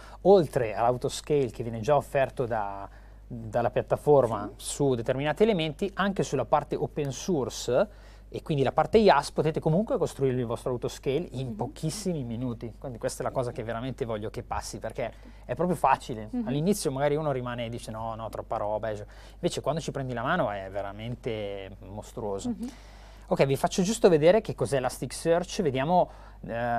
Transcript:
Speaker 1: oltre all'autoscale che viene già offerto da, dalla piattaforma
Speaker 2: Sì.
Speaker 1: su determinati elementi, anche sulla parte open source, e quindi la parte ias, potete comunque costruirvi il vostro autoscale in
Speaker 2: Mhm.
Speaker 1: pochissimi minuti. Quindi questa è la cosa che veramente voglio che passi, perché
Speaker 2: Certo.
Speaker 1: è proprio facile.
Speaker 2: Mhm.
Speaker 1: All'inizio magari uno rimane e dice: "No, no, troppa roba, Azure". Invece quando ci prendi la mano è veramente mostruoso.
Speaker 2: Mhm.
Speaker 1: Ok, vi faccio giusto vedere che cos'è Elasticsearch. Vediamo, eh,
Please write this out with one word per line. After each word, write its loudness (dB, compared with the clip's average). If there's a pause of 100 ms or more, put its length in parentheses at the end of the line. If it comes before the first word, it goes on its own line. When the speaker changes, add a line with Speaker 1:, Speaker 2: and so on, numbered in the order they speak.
(220)
Speaker 1:
oltre 6
all'autoscale 0
che -10
viene -6
già 4
offerto 0
da, -4 (380)
dalla -2
piattaforma 4
Speaker 2:
Sì. -16
Speaker 1:
su 2
determinati 0
elementi, 0
anche 0
sulla -2
parte 2
open -4
source, -2 (240)
e -8
quindi 0
la 2
parte 4
ias, 6
potete 0
comunque 2
costruirvi 0
il 0
vostro -4
autoscale -2
in -6
Speaker 2:
Mhm. -8
Speaker 1:
pochissimi -4
minuti. -6
Quindi -10
questa -4
è -2
la 0
cosa -2
che -8
veramente -4
voglio -4
che -10
passi, -8
perché -8
Speaker 2:
Certo. -8 (180)
Speaker 1:
è -6
proprio 0
facile. 0
Speaker 2:
Mhm. -4
Speaker 1:
All'inizio 2
magari 2
uno 0
rimane -4
e -8
dice: -10
"No, -6
no, -8
troppa -6
roba, -2
Azure". -6 (260)
Invece -2
quando 0
ci -6
prendi -4
la -4
mano 2
è -6
veramente -6 (100)
mostruoso. -8
Speaker 2:
Mhm. -6 (600)
Speaker 1:
Ok, 6
vi 2
faccio 0
giusto 6
vedere 8
che -6
cos'è 0
Elasticsearch. -2
Vediamo, 2 (360)
eh, -8 (280)